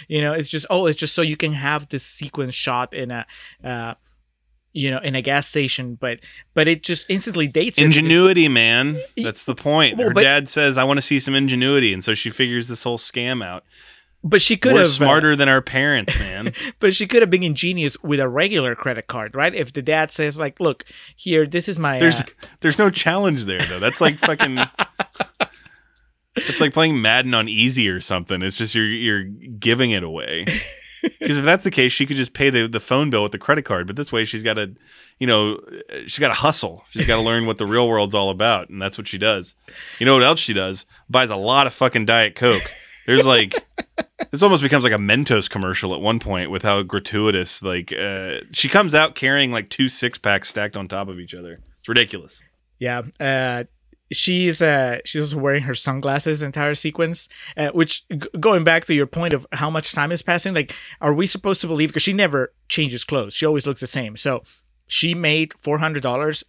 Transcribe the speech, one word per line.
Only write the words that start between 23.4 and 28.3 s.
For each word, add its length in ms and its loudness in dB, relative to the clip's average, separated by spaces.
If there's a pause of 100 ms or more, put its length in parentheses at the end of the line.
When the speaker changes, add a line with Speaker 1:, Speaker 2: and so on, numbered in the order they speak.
Speaker 2:
there, 220 -2
though. 120 -8
That's 220 0
like 160 4
fucking, 420 0
Speaker 1:
<laughs> 1800 -6
Speaker 2:
it's 240 -4
like 120 2
playing 280 2
Madden 340 2
on 140 0
easy 400 2
or 120 -2
something. 420 -4